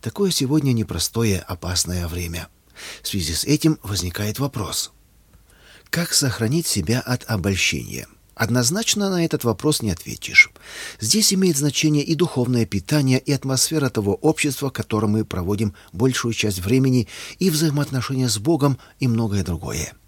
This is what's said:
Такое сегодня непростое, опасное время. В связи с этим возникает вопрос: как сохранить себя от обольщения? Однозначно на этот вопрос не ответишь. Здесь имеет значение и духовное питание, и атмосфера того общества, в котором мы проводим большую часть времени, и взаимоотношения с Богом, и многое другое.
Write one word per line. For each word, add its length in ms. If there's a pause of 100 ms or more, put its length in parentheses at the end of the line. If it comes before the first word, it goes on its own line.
Такое 300
сегодня 420
непростое, 680
опасное 680
время. 400 (540)
В 60
связи 260
с 100
этим 380
возникает 560
вопрос: 540 (1000)
как 240
сохранить 520
себя 340
от 280
обольщения? 760 (280)
Однозначно 760
на 140
этот 200
вопрос 380
не 80
ответишь. 600 (500)
Здесь 340
имеет 240
значение 440
и 120
духовное 500
питание, 540
и 120
атмосфера 600
того 240
общества, 560
в 20
котором 380
мы 160
проводим 480 (180)
большую 400
часть 280
времени, 480 (300)
и 120
взаимоотношения 800
с 80
Богом, 400 (200)
и 80
многое 380
другое. 480 (160)